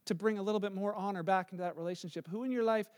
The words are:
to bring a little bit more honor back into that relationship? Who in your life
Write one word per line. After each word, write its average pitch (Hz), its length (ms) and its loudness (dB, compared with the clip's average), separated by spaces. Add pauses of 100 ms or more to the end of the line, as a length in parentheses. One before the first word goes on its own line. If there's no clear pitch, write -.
to 208 100 0
bring 214 220 2
a 196 60 -4
little 208 160 2
bit 202 120 0
more 202 240 0
honor 196 280 -2
back 185 280 4
into 180 120 -6
that 175 120 -2
relationship? 170 540 -6
Who 214 140 -4
in 262 80 -2
your 247 120 2
life 220 240 2 (100)